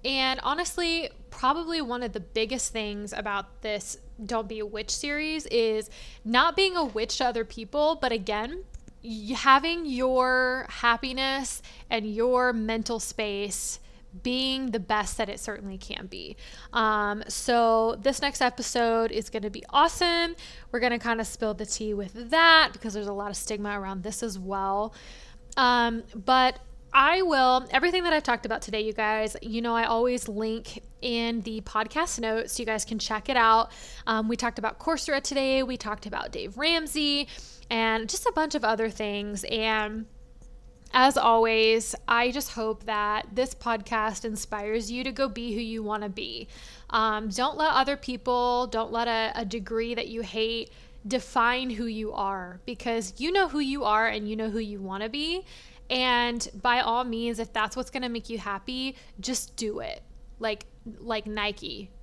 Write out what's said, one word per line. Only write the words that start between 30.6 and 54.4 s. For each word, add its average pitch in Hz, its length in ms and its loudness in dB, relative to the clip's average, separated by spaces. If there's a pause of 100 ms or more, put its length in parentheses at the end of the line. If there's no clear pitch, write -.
in 233 400 -2
the 220 200 -6
podcast 220 580 -2
notes 226 340 0
so - 80 -4
you 233 40 -4
guys 214 200 -2
can 226 120 -6
check 214 320 -4
it 262 80 2
out. 226 340 6 (360)
Um, 220 200 2
we 233 80 0
talked 233 220 -2
about 220 220 -4
Coursera 302 420 0
today. 269 420 2
We 247 140 -4
talked 214 280 -6
about - 260 -6
Dave - 260 -8
Ramsey 294 720 0 (420)
and 226 400 2
just - 160 -4
a 480 60 4
bunch 311 240 0
of 285 80 0
other 220 260 2
things. 208 540 -4
And 220 600 -2 (880)
as 269 240 8
always, 226 760 6 (140)
I 240 240 4
just 269 200 -4
hope 220 340 -4
that 214 500 0
this 254 180 0
podcast 220 680 -2
inspires 214 680 -4
you 247 140 -4
to 262 80 -2
go 262 160 0
be 233 260 -6
who 208 60 -2
you 226 240 -4
wanna 208 260 -4
be. 185 380 -10 (420)
Um, 220 400 2
don't 247 280 0
let 311 160 4
other 269 240 4
people, 247 720 0
don't 220 240 -2
let 233 160 0
a, 226 280 0
a 233 100 -4
degree 226 480 -2
that 233 140 -4
you 226 140 -6
hate 220 500 -2 (340)
define 247 640 2
who 233 160 -4
you 220 280 -4
are, 185 520 -4
because 233 520 -4
you 294 140 -2
know 381 160 4
who 285 120 -2
you 277 240 -2
are 214 240 4
and 214 200 -2
you 220 80 -4
know 220 140 -2